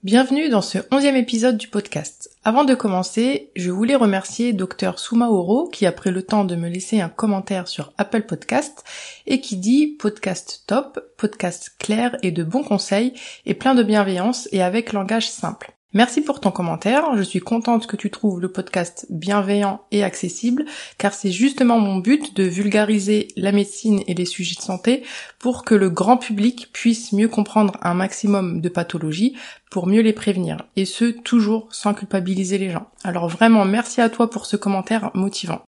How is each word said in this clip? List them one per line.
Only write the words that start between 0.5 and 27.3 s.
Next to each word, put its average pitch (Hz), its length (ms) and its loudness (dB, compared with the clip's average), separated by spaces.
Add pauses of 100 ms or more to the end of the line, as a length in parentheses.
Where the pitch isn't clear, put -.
ce - 160 -4 (140)
onzième 277 260 4
épisode 240 400 2
du - 100 -8
podcast. - 640 -8 (140)
Avant 233 180 4
de 262 100 6
commencer, 226 840 0
je 180 120 -4
voulais 226 280 2
remercier 220 560 0
docteur 185 440 -4
Sumaoro 226 680 2
qui - 180 -2
a 170 60 4
pris - 180 -4
le 185 140 -2
temps 208 220 2
de 175 100 -2
me 170 140 -4
laisser 190 320 -2
un 165 80 -2
commentaire 190 580 -2
sur - 300 -10
Apple 208 240 -2
Podcast - 640 -6 (420)
et 262 140 0
qui - 160 -8
dit : « 285 420 2
Podcast - 680 -6
top, 277 340 -2 (160)
podcast - 640 -6
clair 240 440 -2
et 185 80 0
de 165 140 -2
bons 226 180 -2
conseils 208 480 0 (340)
et - 100 0
plein 262 200 2
de 240 80 6
bienveillance 202 720 0
et 190 80 2
avec 202 320 0
langage 214 360 -2
simple. » - 440 -10 (180)
Merci 190 300 4
pour 285 180 -4
ton 190 120 2
commentaire, 214 680 0
je 196 60 2
suis 180 160 -2
contente 226 480 0
que - 80 -6
tu 208 160 -4
trouves 190 280 -2
le 185 120 -4
podcast 180 580 -6
bienveillant 202 800 0
et 208 140 2
accessible, 233 640 -2 (340)
car 202 160 0
c'est 196 160 -2
justement 240 480 4
mon 196 160 2
but 254 420 2
de 196 60 2
vulgariser 208 920 2
la 190 160 0
médecine 202 540 2
et 185 80 -2
les 180 140 -2
sujets 175 260 -6
de - 80 -12
santé 226 400 0 (380)
pour 247 260 -4
que - 80 4
le 196 160 6
grand 190 280 4
public 233 560 -2
puisse - 380 0
mieux 208 160 4
comprendre 208 540 2